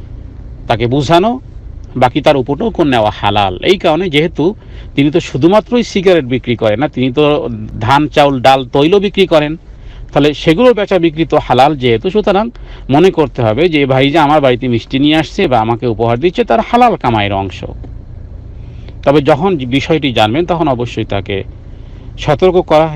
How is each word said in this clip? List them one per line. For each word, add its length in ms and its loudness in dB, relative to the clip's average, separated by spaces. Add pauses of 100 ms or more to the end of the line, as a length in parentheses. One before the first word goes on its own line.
(680)
তাকে 200 0
বোঝানো, 520 0 (560)
বাকি 260 2
তার 160 4
উপটৌকন 500 -2
নেওয়া 240 2
হালাল। 520 -2
এই 140 2
কারণে 320 0
যেহেতু 460 0 (400)
তিনি 160 2
তো 80 2
শুধুমাত্রই 640 2
সিগারেট 420 2
বিক্রি 300 -2
করেন 240 0
না, 80 0
তিনি 260 -2
তো 360 0 (300)
ধান, 280 2
চাউল, 340 2
ডাল, 240 4
তৈলও 340 2
বিক্রি 280 0
করেন, 280 2 (580)
তাহলে 160 4 (140)
সেগুলো 260 4 (100)
বেচা 260 0
বিক্রি 280 0
তো 40 4 (100)
হালাল 240 4 (120)
যেহেতু, 320 2
সুতরাং 300 2 (480)
মনে 240 6
করতে 300 0
হবে 160 2 (100)
যে 80 2 (120)
ভাই 200 4
যে 140 4
আমার 180 4
বাড়িতে 280 2
মিষ্টি 300 -4
নিয়ে 180 2
আসছে 200 -4 (100)
বা 140 2
আমাকে 200 -2 (100)
উপহার 280 0
দিচ্ছে, 260 0
তার 200 2
হালাল 240 4 (100)
কামাইয়ের 380 0
অংশ। 180 -8 (1500)
তবে 140 4 (100)
যখন 220 2 (260)
বিষয়টি 320 0 (100)
জানবেন, 320 2
তখন 240 0
অবশ্যই 380 -6
তাকে 240 -4 (840)
সতর্ক 340 2 (140)
করা 240 4